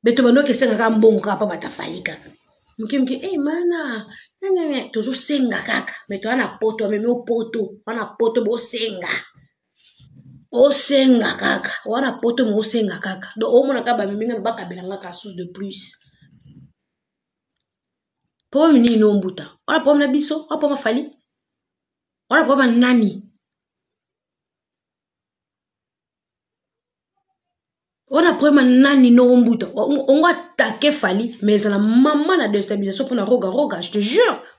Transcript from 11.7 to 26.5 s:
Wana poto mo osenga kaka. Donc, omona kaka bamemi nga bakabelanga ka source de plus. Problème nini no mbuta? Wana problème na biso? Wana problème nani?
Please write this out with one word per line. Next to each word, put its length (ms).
Wana 340
poto 240
mo 140
osenga 400
kaka. 380
Donc, 180
omona 280
kaka 220
bamemi 220
nga 140
bakabelanga 580
ka 140
source 240
de 160
plus. 400
Problème 320
nini 140
no 180
mbuta? 300
Wana 140
problème 260
na 60
biso? 340
Wana 140
problème 340
nani? 440